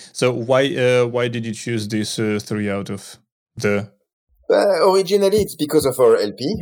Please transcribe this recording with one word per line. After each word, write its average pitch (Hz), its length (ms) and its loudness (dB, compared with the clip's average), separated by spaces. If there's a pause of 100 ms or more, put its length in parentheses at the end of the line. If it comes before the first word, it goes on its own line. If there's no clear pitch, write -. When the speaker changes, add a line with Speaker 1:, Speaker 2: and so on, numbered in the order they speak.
(120)
Speaker 1:
So 127 200 0
why, 131 420 0
uh, 123 320 2
why 120 220 -2
did 120 180 -6
you 113 60 -6
choose 110 340 -6
these, 107 320 -4
uh, 107 240 -2
three 107 260 -4
out 98 220 -6
of - 280 -12 (360)
the 104 380 -2 (560)
Speaker 2:
Uh, 185 440 4
originally, 196 460 2
it's - 180 -2
because 147 280 0
of 131 140 0
our 117 180 6
L 104 220 -2
P, 120 40 -8 (200)